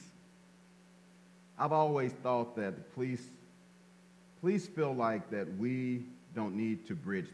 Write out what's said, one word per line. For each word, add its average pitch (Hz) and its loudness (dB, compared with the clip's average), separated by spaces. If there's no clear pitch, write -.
I've - 2
always 151 6
thought 120 2
that 98 0
the - -12
police, 127 -4
police 185 2
feel 147 0
like 113 2
that 95 -2
we 123 0
don't 104 -2
need 110 -2
to 101 -4
bridge 90 -4